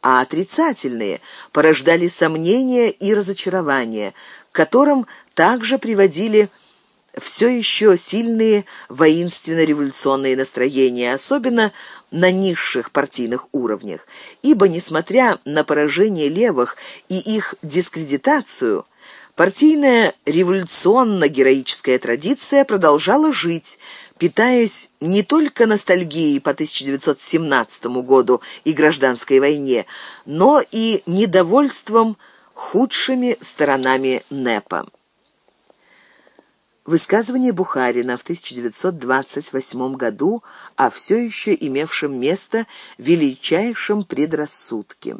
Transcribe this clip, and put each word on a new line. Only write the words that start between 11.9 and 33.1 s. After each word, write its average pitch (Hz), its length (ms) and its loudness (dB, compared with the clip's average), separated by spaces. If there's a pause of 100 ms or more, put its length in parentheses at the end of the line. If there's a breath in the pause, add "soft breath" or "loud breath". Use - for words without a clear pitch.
на 180 220 2
низших 185 600 -2
партийных 127 640 -4
уровнях, 107 520 -6 (380 loud breath)
ибо, 220 240 4
несмотря 175 800 0
на 147 180 0
поражение 151 680 0
левых 160 480 0 (320 loud breath)
и 185 80 -4
их 220 460 -4
дискредитацию, 156 1200 -2 (500 loud breath)
партийная 247 800 4 (120)
революционно-героическая 170 1700 2
традиция 180 680 0
продолжала 196 680 2
жить, 165 460 -6 (400 loud breath)
питаясь 233 720 0 (100)
не 190 220 2
только 294 420 2
ностальгией 170 720 0
по 139 140 -2
тысяча 143 320 -4
девятьсот 139 340 -2
семнадцатому 127 840 -2
году 127 380 4 (220 loud breath)
и 156 100 0
гражданской 135 640 2
войне, 139 480 0 (380 loud breath)
но 180 460 2
и 226 360 0
недовольством 214 1080 2 (360 soft breath)
худшими - 880 -2